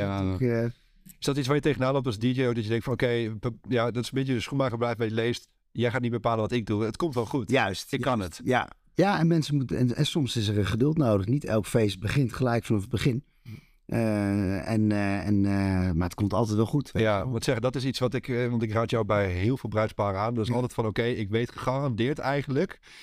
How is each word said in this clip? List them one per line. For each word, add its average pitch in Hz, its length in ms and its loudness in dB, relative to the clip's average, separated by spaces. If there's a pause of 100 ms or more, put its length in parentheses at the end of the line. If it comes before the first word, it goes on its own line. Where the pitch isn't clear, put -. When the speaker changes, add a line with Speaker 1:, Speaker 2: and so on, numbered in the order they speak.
(200)
Speaker 1:
Ja, 95 120 0
ik, 92 80 -4
eh, 117 220 0 (560)
Speaker 2:
Is - 60 -10
dat 143 120 0
iets 135 100 0
waar 147 80 2
je 143 60 2
tegenaan 131 320 2
loopt 135 120 0
als 113 120 -2
D 104 60 -4
J, 127 200 2
dat 120 200 0
je 104 60 -6
denkt 113 140 0
van, 131 100 -4
"Oké, 117 460 0
be-, 120 140 -4 (140)
ja, 117 240 2
dat 120 120 -4
is - 80 -10
een 127 60 -4
beetje 135 160 0
de 113 60 0
schoenmaker 131 380 -2
blijft 117 200 -2
bij 113 100 0
je 107 60 -4
leest. 113 360 -2 (220)
Jij 117 200 0
gaat 127 100 -2
niet 120 100 0
bepalen 117 280 0
wat 107 120 0
ik 120 140 0
doe. 107 180 0
Het 110 140 -4
komt 165 160 -2
wel 117 120 0
goed. 117 260 -2
Speaker 1:
Juist. 107 420 0
Speaker 2:
Ik 131 80 -4
kan 127 180 0
Speaker 1:
Juist. 90 180 -6
Speaker 2:
het." - 100 -10
Speaker 1:
Ja. 123 220 2 (240)
Ja, 185 260 2
en 165 80 4
mensen 156 280 2
moeten, 131 220 0
en, 123 180 2
en 147 100 2
soms 143 300 0
is 107 120 0
er 104 100 0
een 101 80 4
geduld 139 320 2
nodig. 107 300 4
Niet 139 180 0
elk 110 200 0
feest 104 340 2
begint 110 340 0
gelijk 117 300 0
vanaf 107 180 0
het 101 80 -8
begin. 120 340 0 (600)
Eh, 101 840 0
en, 107 220 4
eh, 101 360 0
en, 101 180 4
eh, 101 60 2 (400)
maar 87 160 0
het - 80 -10
komt 101 180 0
altijd 107 240 0
wel 110 80 4
goed, 143 260 -2
weet 123 120 0
Speaker 2:
Ja, 107 140 4
Speaker 1:
je 92 60 -2
wel. 78 80 -4
Speaker 2:
moet 90 120 -4
zeggen, 113 200 0
dat 127 120 -2
is 131 100 -4
iets 131 140 -2
wat 123 140 0
ik, 123 140 -6
eh, 123 220 -2
want 120 140 -2
ik 110 80 -2
raad 113 180 0
jou 113 160 2
bij 101 260 2
heel 101 260 0
veel 110 120 -8
bruidsparen 104 500 0
aan. 113 140 -2
Dat 113 100 0
is 110 60 -2
Speaker 1:
Ja. 120 60 0
Speaker 2:
altijd 123 180 -2
van, 117 120 -2
oké, 110 180 -2
ik 113 260 -2
weet 113 220 0
gegarandeerd 131 680 -2
eigenlijk 139 600 -2 (240)